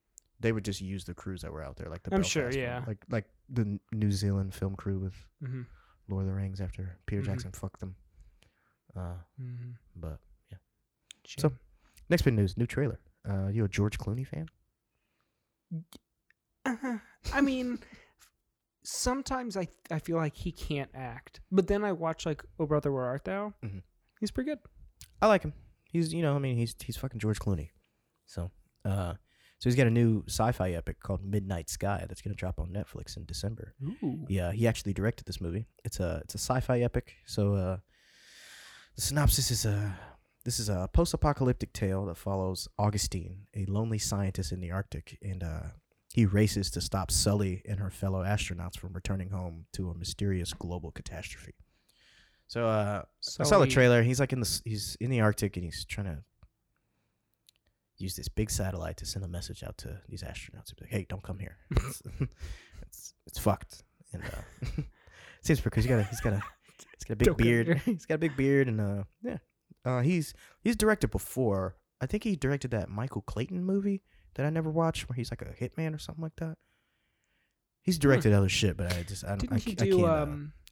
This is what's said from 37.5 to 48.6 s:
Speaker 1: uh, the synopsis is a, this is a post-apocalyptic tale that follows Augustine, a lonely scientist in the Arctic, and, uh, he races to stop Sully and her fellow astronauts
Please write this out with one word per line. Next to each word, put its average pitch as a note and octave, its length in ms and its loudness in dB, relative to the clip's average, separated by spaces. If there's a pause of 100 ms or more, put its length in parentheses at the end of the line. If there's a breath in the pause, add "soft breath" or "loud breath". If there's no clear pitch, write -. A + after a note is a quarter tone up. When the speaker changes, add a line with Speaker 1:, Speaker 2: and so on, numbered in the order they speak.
Speaker 1:
uh, F#2 220 0 (1160 loud breath)
the - 60 -8
synopsis C#3 500 4
is A2+ 140 2
a, G2+ 320 0 (460 loud breath)
this B2 160 -2
is G#2+ 100 -2
a F#2+ 240 0
post-apocalyptic C#3+ 800 4
tale F#2+ 320 0
that F2 120 -6
follows F#2+ 500 -2 (100)
Augustine, G2 800 0
a G2 100 -2
lonely G#2+ 340 0
scientist G2 520 -2
in F2+ 80 -4
the F2 120 -6
Arctic, - 500 -6
and, F#2+ 220 -6
uh, D#2 160 -4 (540)
he A2+ 120 6
races G2+ 460 4
to - 100 -4
stop - 300 -2
Sully G2 560 2
and G#2 120 -2
her G2 100 -4
fellow F#2+ 340 -2
astronauts F2+ 540 -2